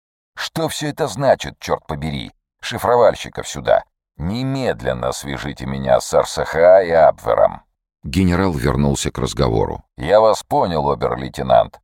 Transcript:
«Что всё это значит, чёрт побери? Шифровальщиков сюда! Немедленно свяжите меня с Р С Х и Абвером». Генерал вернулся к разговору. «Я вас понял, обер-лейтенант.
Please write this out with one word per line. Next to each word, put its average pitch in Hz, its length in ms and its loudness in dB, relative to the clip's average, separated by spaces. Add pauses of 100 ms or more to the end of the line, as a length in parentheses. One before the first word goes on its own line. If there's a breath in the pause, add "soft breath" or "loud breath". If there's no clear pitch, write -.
(360)
«Что - 320 -6
всё 151 200 -6
это 147 200 -4
значит, 123 520 0
чёрт - 280 -6
побери? 71 440 -6 (300)
Шифровальщиков 113 880 0
сюда! 60 360 0 (340)
Немедленно 80 920 -4
свяжите 67 540 -8
меня 65 340 0
с - 140 -8
Р 71 140 2
С 76 160 -6
Х 90 400 4
и 85 60 -4
Абвером». 58 720 2 (420)
Генерал 90 500 2
вернулся 69 560 0
к - 80 -10
разговору. 57 680 -2 (140)
«Я 85 220 4
вас 110 240 4
понял, 87 480 0
обер-лейтенант. 64 920 0